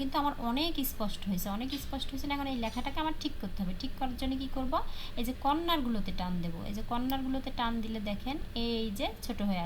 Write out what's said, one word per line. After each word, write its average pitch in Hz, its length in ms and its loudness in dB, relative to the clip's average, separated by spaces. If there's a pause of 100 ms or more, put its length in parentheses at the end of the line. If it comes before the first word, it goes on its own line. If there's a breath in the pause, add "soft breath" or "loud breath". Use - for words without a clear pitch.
কিন্তু 269 200 0
আমার 285 120 4 (160)
অনেক 311 220 2 (200)
স্পষ্ট - 360 0
হয়েছে, 185 280 0
অনেক 254 120 -2 (160)
স্পষ্ট - 280 -2
হয়েছে 269 160 -2
না? 285 80 0
এখন 277 160 0
এই 247 120 0
লেখাটাকে 247 400 0
আমার 311 180 0
ঠিক 302 200 -2
করতে 190 200 -2
হবে। 180 200 0
ঠিক 262 160 -2
করার 254 220 0
জন্য 269 120 2 (100)
কি 262 140 -2
করব? 262 160 2 (460 loud breath)
এই 233 100 2
যে 254 40 0 (120)
কর্নারগুলোতে 277 760 4
টান 180 120 0 (120)
দেব, 170 100 0 (140)
এই 202 100 -2
যে 220 120 -2
কর্নারগুলোতে 262 600 0 (100)
টান 233 120 2 (120)
দিলে 220 160 -2 (100)
দেখেন 254 260 -2 (280)
এই 226 220 2 (120)
যে 294 80 0 (180)
ছোট - 140 -2 (100)
হয়ে 180 180 2